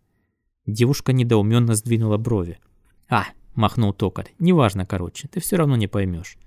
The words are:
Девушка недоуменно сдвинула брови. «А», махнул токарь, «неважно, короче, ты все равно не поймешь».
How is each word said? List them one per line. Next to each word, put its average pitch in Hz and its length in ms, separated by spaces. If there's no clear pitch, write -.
Девушка 120 480
недоуменно 117 600
сдвинула 110 420
брови. 104 420
«А», 107 180
махнул 107 380
токарь, - 440
«неважно, 139 480
короче, 90 440
ты - 100
все - 160
равно 147 220
не 110 100
поймешь». 92 600